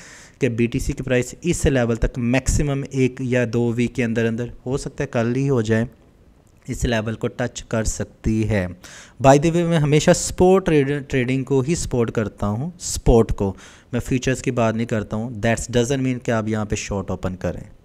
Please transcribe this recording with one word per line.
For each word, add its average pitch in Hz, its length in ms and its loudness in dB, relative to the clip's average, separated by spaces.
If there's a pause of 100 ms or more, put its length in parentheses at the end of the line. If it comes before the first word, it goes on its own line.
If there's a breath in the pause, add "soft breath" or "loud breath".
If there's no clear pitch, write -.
(420 loud breath)
कि 131 80 2
बीटीसी 120 440 -2
की 143 100 -8
प्राइस 127 400 -2
इस 170 240 0
लेवल 120 280 2
तक 117 220 -2
मैक्सिमम 135 680 0
एक 131 360 0
या 123 240 0
दो 120 260 0
वीक 117 220 0
के 127 100 -2
अंदर 113 220 0
अंदर, 113 260 -4 (140)
हो 131 120 -2
सकता - 260 -8
है - 100 -6
कल 120 200 0
ही 135 140 0
हो 127 140 2
जाए, 113 260 2 (800)
इस 135 180 -4
लेवल 113 300 -2
को 123 140 -4
टच - 420 -6
कर 113 120 0
सकती - 600 -4
है। 101 240 0 (540 loud breath)
By 135 140 8
the 156 160 4
way, 170 140 0
मैं 170 120 2
हमेशा 151 360 4
स्पॉट 185 520 2
ट्रेड-, 143 440 0
ट्रेडिंग 131 360 0
को 135 160 2
ही 160 140 -2
सपोर्ट 117 360 -2
करता 104 360 -4
हूँ, 123 320 -4
स्पॉट - 520 4
को, 98 240 -2 (380 loud breath)
मैं 120 60 -2
फ्यूचर्स 127 420 -2
की 135 100 -2
बात 113 240 0
नहीं 117 120 -2
करता 107 300 -4
हूँ। 110 240 -8
That 117 280 -2
doesn't 123 340 0
mean 127 220 -4
कि 123 60 -2
आप 110 160 0
यहाँ 107 180 -2
पे 107 120 -4
शॉर्ट 95 340 -6
ओपन 92 240 -6
करें, - 280 -6 (220)